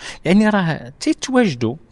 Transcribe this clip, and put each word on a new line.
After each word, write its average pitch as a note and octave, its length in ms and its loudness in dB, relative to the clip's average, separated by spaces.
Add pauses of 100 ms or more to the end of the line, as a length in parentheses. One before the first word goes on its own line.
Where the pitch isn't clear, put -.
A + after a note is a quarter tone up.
(240)
يعني، G#3 240 4
راه E3 520 -2
تيتواجدوا F3+ 760 0 (160)